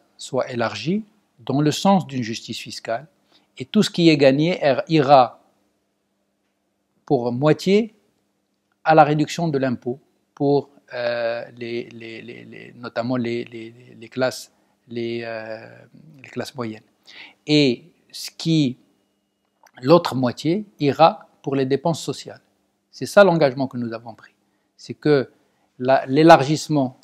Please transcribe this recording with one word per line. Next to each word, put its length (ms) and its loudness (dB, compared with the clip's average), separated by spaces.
soit 340 -6
élargie 540 -4
dans 200 -2
le 100 2
sens 360 2
d'une 160 -8
justice 380 -10
fiscale, 460 -10
et 80 -12
tout 160 2
ce 80 -2
qui 180 2
est 80 6
gagné 460 2
er-, 260 0
ira 540 4
pour 280 -2
moitié 640 0
à 100 4
la 100 8
réduction 440 -2
de 100 -2
l'impôt 400 -4
pour, 360 0
euh, 500 -4
les, 320 -10
les, 320 -18
les, 220 -18
les, 340 -20
notamment 380 -6
les, 280 -4
les, 300 -18
les 80 -18
classes, 440 -6
les, 360 -8
euh, 420 -12
les 80 -20
classes 240 -10
moyennes. 260 -10
Et 440 2
ce 180 -14
qui, 480 0
l'autre 320 4
moitié 500 -2
ira 460 2
pour 120 -6
les 120 0
dépenses 360 -2
sociales. 380 -12
C'est 160 -12
ça 180 4
l'engagement 440 0
que 80 -14
nous 160 -8
avons 220 -14
pris. 180 -20
C'est 180 -16
que 360 0
la, 280 2
l'élargissement 960 4